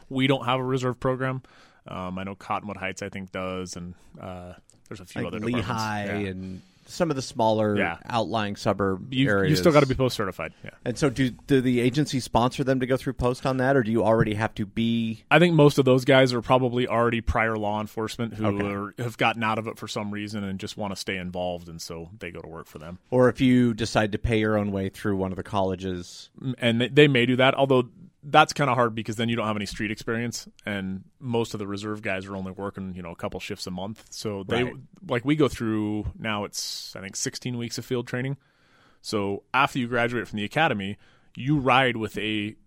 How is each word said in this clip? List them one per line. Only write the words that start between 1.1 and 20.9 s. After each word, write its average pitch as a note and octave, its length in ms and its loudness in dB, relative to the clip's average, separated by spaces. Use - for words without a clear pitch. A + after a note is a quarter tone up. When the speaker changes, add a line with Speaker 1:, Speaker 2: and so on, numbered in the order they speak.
Speaker 1:
Um, F#2 320 -8
I F#2+ 60 -6
know G2 100 -8
Cottonwood G2+ 420 -6
Heights, F#2+ 240 -8
I G2+ 80 -6
think, F#2+ 220 -12
does, F#2 460 -6
and, F2 160 -10
uh, F2+ 340 -12
there's G#2+ 100 -14
a F#2 60 -20
few - 160 -8
Speaker 2:
Like A2+ 60 -4
Speaker 1:
other F2 120 -8
departments. A#2 300 -4
Speaker 2:
Lehigh G#2+ 360 -2
Speaker 1:
Yeah. G2+ 260 -4
Speaker 2:
and F#2 300 -10
some E3 240 0
of C#3 40 -2
the C3 60 -6
smaller A2 560 2
Speaker 1:
Yeah. E2+ 200 -2
Speaker 2:
outlying G#2 480 -2
suburb G2 580 0
Speaker 1:
You, C3 120 4
you A#2 40 4
Speaker 2:
areas. G2 300 4
Speaker 1:
still F3 120 6
gotta C#3+ 140 8
be C3 80 2
post B2+ 220 0
certified. F2+ 380 -6
Yeah. G#2 80 -14
Speaker 2:
And A#2 140 -4
so C#3 140 2
do, C3 180 0
do C3 320 2
the B2 200 2
agencies C3 420 2
sponsor B2 400 0
them C3 160 2
to B2 80 -2
go B2+ 100 2
through C3 160 -4
post B2 320 -2
on C3 120 0
that, C3 180 4
or C3 80 6
do G#2+ 80 -2
you A2+ 120 4
already A2 300 4
have G#2+ 220 -2
to G#2+ 100 -4
be? A2+ 640 -2
Speaker 1:
I D3 80 8
think E3+ 160 6
most D3 240 6
of C3+ 80 6
those B2+ 180 6
guys C3 300 6
are A#2 80 -2
probably B2+ 460 2
already A#2 340 2
prior A2+ 380 0
law G#2 200 -2
enforcement A2 540 -6
who G#2+ 140 -4
Speaker 2:
Okay. G2+ 200 0
Speaker 1:
are, G2+ 360 -6
have A#2+ 160 -8
gotten A#2 240 0
out A2 160 0
of A2 80 -4
it - 100 -8
for A2 100 -12
some G#2+ 220 -6
reason G#2 340 -6
and F#2+ 160 -6
just - 180 -10
wanna G2 180 -6